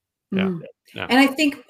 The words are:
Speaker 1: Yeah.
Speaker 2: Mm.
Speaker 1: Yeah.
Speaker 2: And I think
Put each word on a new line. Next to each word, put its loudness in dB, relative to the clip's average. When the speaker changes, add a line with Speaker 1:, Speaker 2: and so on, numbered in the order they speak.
Speaker 1:
Yeah. 0
Speaker 2:
Mm. -2
Speaker 1:
Yeah. -8
Speaker 2:
And 4
I 6
think -2